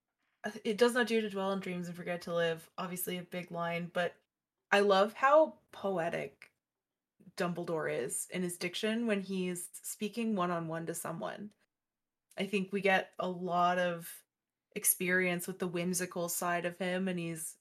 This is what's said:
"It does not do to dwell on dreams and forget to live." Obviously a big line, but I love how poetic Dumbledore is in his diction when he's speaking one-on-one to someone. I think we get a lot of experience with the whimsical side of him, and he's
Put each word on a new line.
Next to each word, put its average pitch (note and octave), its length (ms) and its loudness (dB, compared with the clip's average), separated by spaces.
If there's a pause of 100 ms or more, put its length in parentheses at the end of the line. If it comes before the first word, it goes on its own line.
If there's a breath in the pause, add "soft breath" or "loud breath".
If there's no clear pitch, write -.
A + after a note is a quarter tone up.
(640)
"It G#3+ 140 0
does A#3+ 160 6
not A#3+ 140 4
do A3+ 140 2
to G#3+ 80 -4
dwell G3 220 -2
on G3 80 0
dreams F3+ 280 -4
and F3 80 -8
forget F3 280 -6
to F3+ 100 -6
live." E3 340 0 (100)
Obviously F3+ 400 -6
a F3 60 -8
big F3 280 -8
line, E3+ 420 -4
but F3 220 0 (560)
I G3+ 100 8
love G3+ 320 6
how D4+ 420 6 (160)
poetic E3 800 -4 (840)
Dumbledore E3+ 540 -2
is - 400 -4
in F#3 120 -2
his F3 140 -4
diction A3 500 -2
when G3+ 140 2
he's F#3 480 -4 (140)
speaking A3 520 -2
one-on-one E3+ 520 0
to E3+ 60 -4
someone. E3+ 560 -6 (880)
I G3 80 -2
think G3 260 -2
we G3+ 100 -2
get F#3+ 380 4
a F3+ 80 -2
lot F3 520 2
of F3 300 -2 (680)
experience F3+ 720 2
with F#3 120 -8
the F#3 80 -2
whimsical F3 640 -2
side F3 360 -2
of F3 120 -4
him, F#3 300 -2
and F3+ 120 -2
he's E3 420 -6